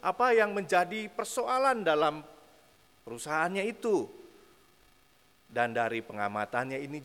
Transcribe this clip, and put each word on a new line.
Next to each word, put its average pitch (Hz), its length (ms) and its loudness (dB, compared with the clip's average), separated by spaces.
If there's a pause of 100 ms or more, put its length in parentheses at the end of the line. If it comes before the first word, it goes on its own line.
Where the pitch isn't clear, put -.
apa 233 320 4
yang 208 160 4
menjadi 196 560 0
persoalan 254 720 0
dalam 151 400 2 (800)
perusahaannya 156 640 -2
itu. 220 400 0 (1400)
Dan 120 260 0
dari 113 320 0
pengamatannya 107 800 -4
ini 143 220 -10